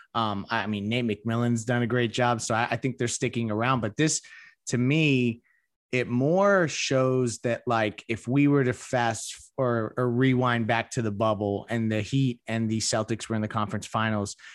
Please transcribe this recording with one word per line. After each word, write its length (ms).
um, 340
I 160
mean, 240
Nate 160
McMillan's 580
done 200
a 40
great 240
job, 300
so 140
I, 160
I 60
think 200
they're 100
sticking 440
around. 300
But 160
this, 240
to 120
me, 640
it 160
more 640
shows 720
that, 280
like, 400
if 180
we 220
were 160
to 80
fast 640
f-, 220
or, 400
or 120
rewind 560
back 260
to 100
the 100
bubble 580
and 220
the 100
Heat 460
and 220
the 100
Celtics 480
were 80
in 60
the 80
conference 360
finals, 520